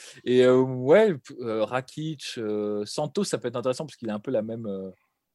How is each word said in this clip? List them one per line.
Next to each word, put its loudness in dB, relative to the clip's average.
et, 6
euh, 8
ouais, 4
p-, -14
euh, -2
Rakic, -6
euh, -4
Santos, -4
ça -4
peut -6
être -8
intéressant -4
parce -16
qu'il -8
a -4
un -6
peu -10
la 0
même, -8
euh, -8